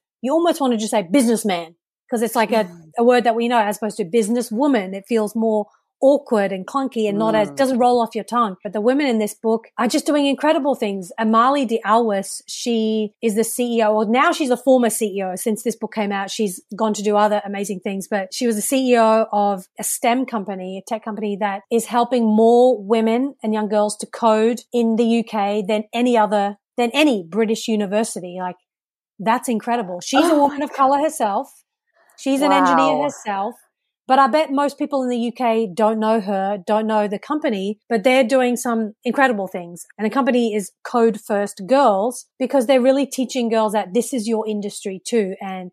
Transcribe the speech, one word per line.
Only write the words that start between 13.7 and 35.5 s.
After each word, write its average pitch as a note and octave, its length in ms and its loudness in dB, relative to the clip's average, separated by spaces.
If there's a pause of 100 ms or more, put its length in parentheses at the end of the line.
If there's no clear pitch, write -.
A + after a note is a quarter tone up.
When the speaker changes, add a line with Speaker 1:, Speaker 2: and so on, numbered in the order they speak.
Speaker 1:
E A3+ 60 4
O, G#3+ 100 4
or G#3+ 120 2
now C4+ 260 2
she's D#4 180 -2
a B3 80 0
former B3 320 4
C A3 160 -4 (140)
E - 20 -2
O F#3 140 -6
since G#3+ 260 -4
this A3+ 140 -4
book - 180 -10
came G#3 180 -2
out. G3 200 -6
She's G3+ 280 -4 (160)
gone F#3 200 -2
to G3+ 80 -6
do G#3 140 2
other G#3 280 4
amazing G3+ 360 -8
things, G3 260 -6
but G3 260 -6
she B3 140 -2
was A3+ 80 0
the G#3 80 -4
C C4 300 0
E A#3 40 6
O A3 340 4
of G3+ 360 0 (100)
a G#3+ 60 -8
stem B3+ 420 0
company, F#3+ 540 -8
a - 20 -14
tech A3 240 -8
company G#3 300 -6
that G3+ 340 -4
is A#3 160 0
helping A#3+ 400 0
more A3+ 560 6
women A3+ 600 0
and G#3+ 100 -2
young G#3+ 160 -2
girls G#3 280 0
to - 100 -10
code A3+ 540 2 (120)
in A3+ 220 2
the A#3 100 2
U A#3 180 2
K G#3 380 -4
than G#3+ 220 -2 (100)
any A#3+ 240 2
other, G3+ 400 0 (200)
than A#3+ 180 0
any C#4 260 2
British G#3 460 -2
university. G#3 720 -4
Like, F3+ 180 -8 (640)
that's A3 280 -2
incredible. A3 540 -4
She's C#4+ 240 2
a E4 80 4
Speaker 2:
Oh D4 60 4
Speaker 1:
woman C#4+ 220 2
Speaker 2:
my D4+ 40 -4
Speaker 1:
of - 80 -10
color C#4 240 4
herself. C4+ 640 -2 (540)
She's C4+ 240 0
an F#3+ 100 2
engineer E3+ 460 4
Speaker 2:
Wow. D3 60 0
Speaker 1:
herself. G#3 520 -6 (520)
But C4 120 4
I C4+ 80 6
bet D4 240 0
most C#4 260 -2
people C#4+ 260 -2
in B3 60 -2
the B3 80 -2
U A#3 140 -2
K A3+ 420 0